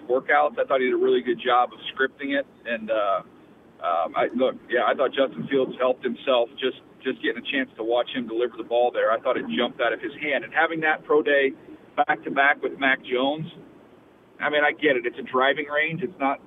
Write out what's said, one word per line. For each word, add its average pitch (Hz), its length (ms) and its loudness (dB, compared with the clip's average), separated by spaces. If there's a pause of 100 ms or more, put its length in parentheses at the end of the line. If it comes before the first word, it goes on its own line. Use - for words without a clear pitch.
workouts. 135 520 2
I 127 40 2
thought 135 160 2
he 127 60 2
did 123 80 2
a 117 40 2
really 127 240 4
good 117 220 -2
job 123 280 4
of - 80 -20 (120)
scripting 139 460 -2
it. 139 80 -4 (180)
And, 110 260 -6
uh, 101 320 0 (600)
um, 85 320 0
I, 120 220 0
look, 123 180 2 (140)
yeah, 117 180 0
I 131 80 2
thought 131 180 0
Justin - 360 -2
Fields 131 320 0
helped 127 240 0
himself 120 440 0 (120)
just, 127 200 -4 (220)
just 127 200 -6
getting 117 200 -4
a - 80 -10
chance 131 260 -2
to 113 60 -8
watch 117 320 0
him 120 140 -6
deliver 117 280 -2
the 113 60 -10
ball 120 300 2
there. 107 180 2
I 113 80 2
thought 123 180 0
it - 100 -6 (100)
jumped 120 240 -2
out 117 120 0
of - 80 -6
his 113 200 -8
hand. 139 240 -2
And - 100 -12
having 160 260 0
that 156 240 0
pro 151 180 2
day 139 300 2 (440)
back-to-back 143 640 2
with 135 160 -4
Mac 135 240 0
Jones, 143 480 -2 (880)
I 147 120 -2
mean, 147 140 2
I 147 80 4
get 147 240 2
it. 120 100 -2
It's 120 120 -6
a 127 40 -8
driving 135 440 2
range. 151 360 -2
It's 180 160 -8
not, 139 280 -2